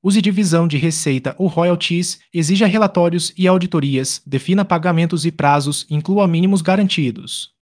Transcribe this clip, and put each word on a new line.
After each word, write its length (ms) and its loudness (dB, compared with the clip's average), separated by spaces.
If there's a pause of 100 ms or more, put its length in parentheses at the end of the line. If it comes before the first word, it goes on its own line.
Use 200 2
divisão 460 2
de 80 -2
receita 600 -2
ou 100 0
royalties, 720 -2 (140)
exija 320 2
relatórios 720 0
e 100 2
auditorias, 800 0
defina 400 0
pagamentos 580 0
e 80 0
prazos, 560 0
inclua 400 0
mínimos 360 2
garantidos. 880 -2 (120)